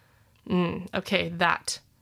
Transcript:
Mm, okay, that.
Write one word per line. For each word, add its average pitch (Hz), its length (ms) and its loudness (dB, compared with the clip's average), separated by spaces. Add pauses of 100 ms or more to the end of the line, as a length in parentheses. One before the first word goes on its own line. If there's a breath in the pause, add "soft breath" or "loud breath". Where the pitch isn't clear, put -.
(480 soft breath)
Mm, 180 460 0
okay, 180 360 0
that. 170 480 0 (240)